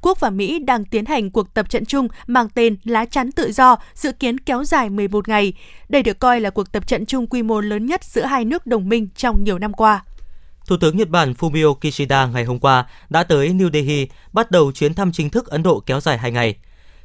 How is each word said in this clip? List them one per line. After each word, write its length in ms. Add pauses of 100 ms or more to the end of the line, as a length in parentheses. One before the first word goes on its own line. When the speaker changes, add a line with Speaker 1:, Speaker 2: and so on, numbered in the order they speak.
Speaker 1:
Quốc 180
và 100
Mỹ 300
đang 260
tiến 200
hành 260
cuộc 220
tập 160
trận 160
chung 220 (200)
mang 220
tên 340
Lá 220
chắn 260
tự 200
do, 240 (200)
dự 160
kiến 280
kéo 240
dài 260
mười 180
một 200
ngày. 260 (360)
Đây 140
được 160
coi 220
là 80
cuộc 220
tập 160
trận 180
chung 220
quy 160
mô 180
lớn 240
nhất 180
giữa 200
hai 220
nước 220
đồng 220
minh 260
trong 280
nhiều 160
năm 140
qua. 300 (640)
Speaker 2:
Thủ 100
tướng 200
Nhật 120
Bản 240
Fumio 400
Kishida 520
ngày 200
hôm 140
qua 260 (240)
đã 140
tới 260
New 240
Delhi, 340 (260)
bắt 180
đầu 200
chuyến 220
thăm 180
chính 180
thức 180
Ấn 160
Độ 220
kéo 140
dài 180
hai 140
ngày. 240 (500)